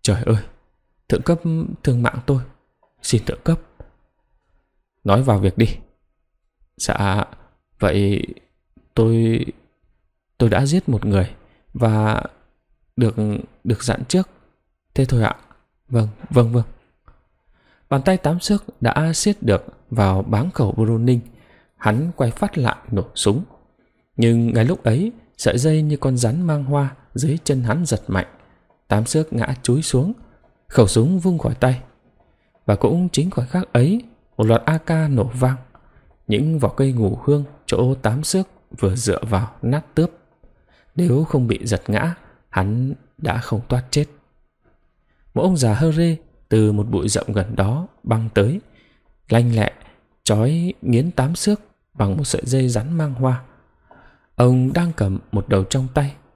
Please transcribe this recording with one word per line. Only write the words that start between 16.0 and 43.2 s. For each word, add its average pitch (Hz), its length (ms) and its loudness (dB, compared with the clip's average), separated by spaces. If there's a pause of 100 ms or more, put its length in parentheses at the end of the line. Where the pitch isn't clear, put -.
vâng, 120 220 4
vâng." 120 120 2 (1200)
Bàn 135 140 0
tay 185 140 2
Tám 165 240 0
Xước 202 240 0 (160)
đã 156 320 0
siết - 300 0
được 101 220 2 (260)
vào 98 320 2
báng 110 280 -2
khẩu 107 240 -2
Browning. 117 460 2 (560)
Hắn 123 400 -2
quay 120 140 0
phát - 280 -4
lại 123 180 -2 (140)
nổ 113 140 -2 (100)
súng. 113 300 0 (720)
Nhưng 117 380 2
ngay 113 100 4
lúc 165 180 -2
ấy, 160 300 0 (240)
sợi - 220 0
dây 156 240 2
như 151 140 0
con 135 200 -2
rắn 123 260 0
mang 151 220 -2
hoa 139 320 -2 (180)
dưới 156 300 -2
chân 131 180 0
hắn 127 240 0
giật 113 200 -2
mạnh. 95 200 -2 (640)
Tám 107 180 0
Xước 156 260 -2
ngã 123 300 -2
chúi 131 200 0
xuống, 160 300 0 (560)
khẩu 110 180 4
súng 131 320 2
vung 175 200 0
khỏi 113 160 -2
tay. 127 280 0 (840)
Và 104 100 2
cũng 170 320 0
chính 175 220 -2
khoảnh 127 180 -4
khắc 185 240 -4
ấy, 170 300 2 (340)
một 110 80 0
loạt 113 200 4
A 160 140 0
K 160 320 -2
nổ 120 140 2
vang. 127 320 -2 (680)
Những 147 320 0
vỏ 120 100 0
cây 135 240 0
ngủ 113 320 0
hương 143 200 2 (220)
chỗ 127 280 0
Tám 131 300 -4
Xước 190 240 -2 (300)
vừa 95 180 0
dựa 113 280 -2
vào 110 380 -2
nát 135 320 -4
tướp. 165 160 0 (840)
Nếu 147 280 2
không 131 220 0
bị - 200 -2
giật 107 200 -2
ngã, 107 280 -2 (340)
hắn 117 460 -2 (240)
đã - 200 -2